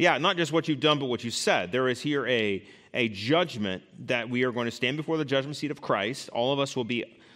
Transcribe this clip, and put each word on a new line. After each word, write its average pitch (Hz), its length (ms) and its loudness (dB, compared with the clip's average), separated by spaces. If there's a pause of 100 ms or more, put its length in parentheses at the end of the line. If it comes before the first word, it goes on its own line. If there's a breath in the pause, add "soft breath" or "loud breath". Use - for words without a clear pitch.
Yeah, 170 160 4
not 175 220 2
just 151 140 0
what 160 160 2
you've 143 120 -2
done, 151 180 4
but 135 140 -2
what 113 100 -2
you 117 80 -6
said. 110 400 0
There 127 200 2
is 120 100 -2
here 139 260 -2
a, 107 380 2 (300 loud breath)
a 120 140 2
judgment 107 720 0 (240)
that 120 220 0
we 123 140 0
are 127 100 2
going 117 140 -2
to 117 40 -2
stand 127 280 -2
before 160 180 -2
the 156 80 0
judgment 139 320 -2
seat 147 140 -4
of 156 100 -10
Christ. 110 500 -2
All 123 220 2
of 139 60 2
us 139 180 -2
will 127 80 0
be, 117 200 -2 (320 loud breath)